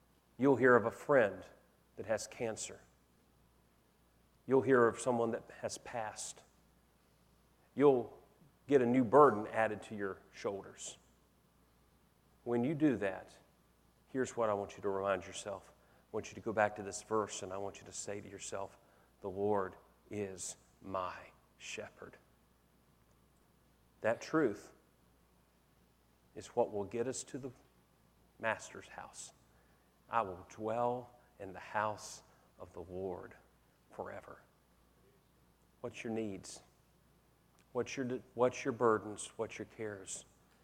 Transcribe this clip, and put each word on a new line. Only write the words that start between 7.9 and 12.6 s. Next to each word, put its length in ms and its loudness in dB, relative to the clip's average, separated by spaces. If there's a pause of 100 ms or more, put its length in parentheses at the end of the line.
get 160 6
a 40 6
new 180 6
burden 440 8
added 340 0
to 120 -14
your 260 -4 (120)
shoulders. 680 -8 (1400)
When 220 0